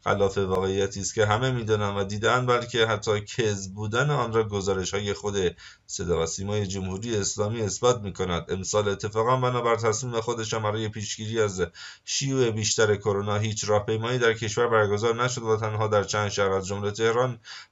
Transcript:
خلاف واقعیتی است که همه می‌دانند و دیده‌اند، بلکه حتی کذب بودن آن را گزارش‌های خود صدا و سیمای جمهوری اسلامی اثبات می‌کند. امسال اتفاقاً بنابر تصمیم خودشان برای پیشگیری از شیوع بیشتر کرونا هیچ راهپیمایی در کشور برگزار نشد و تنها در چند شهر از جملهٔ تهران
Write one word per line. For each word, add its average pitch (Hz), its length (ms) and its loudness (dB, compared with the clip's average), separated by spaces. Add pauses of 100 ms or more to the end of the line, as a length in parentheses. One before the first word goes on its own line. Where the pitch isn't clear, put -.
خلاف 98 340 2
واقعیتی 95 640 0
است 92 140 -6
که 110 120 2
همه 117 260 2
می‌دانند 104 460 0
و 101 60 0
دیده‌اند، 110 440 2
بلکه 117 380 2
حتی 104 360 0
کذب 104 520 -2
بودن 110 360 0
آن 123 240 0
را 113 100 4
گزارش‌های 98 720 0
خود 98 420 0 (300)
صدا 85 380 -2
و - 20 0
سیمای 101 420 -2
جمهوری 95 480 -4
اسلامی 104 460 -2
اثبات 113 400 0
می‌کند. 90 500 -4
امسال 95 380 0
اتفاقاً 110 480 0
بنابر 123 380 2
تصمیم 113 460 -2
خودشان 113 420 -2
برای 107 260 -2
پیشگیری 110 520 -4
از 95 200 2 (440)
شیوع 135 460 0
بیشتر 107 440 2
کرونا 101 420 0
هیچ 104 320 -2
راهپیمایی 110 500 2
در 117 140 4
کشور 117 340 0
برگزار 110 560 2
نشد 123 200 -2
و 110 140 2
تنها 107 300 0
در 104 160 4
چند 104 260 0
شهر 98 220 0
از 95 160 0
جملهٔ 101 240 -2
تهران 113 480 2 (320)